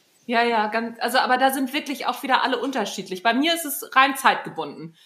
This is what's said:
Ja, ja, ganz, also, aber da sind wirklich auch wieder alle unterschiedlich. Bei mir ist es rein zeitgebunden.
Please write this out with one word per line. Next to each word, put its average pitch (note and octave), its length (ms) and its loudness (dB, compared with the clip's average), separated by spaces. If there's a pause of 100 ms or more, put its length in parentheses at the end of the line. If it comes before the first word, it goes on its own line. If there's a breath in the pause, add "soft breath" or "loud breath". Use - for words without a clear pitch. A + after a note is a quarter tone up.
(260)
Ja, A#3 160 2
ja, A3+ 240 2
ganz, A3+ 340 -4
also, B3 180 0
aber B3 180 2
da C4 160 4
sind C4+ 200 -2
wirklich C#4+ 340 -4
auch - 160 -4
wieder B3 200 2
alle B3+ 160 0
unterschiedlich. G#3 640 -6
Bei A#3 100 2
mir D4+ 220 2
ist E4 100 -4
es - 300 -8
rein C4+ 220 6
zeitgebunden. D#3+ 800 -2 (120)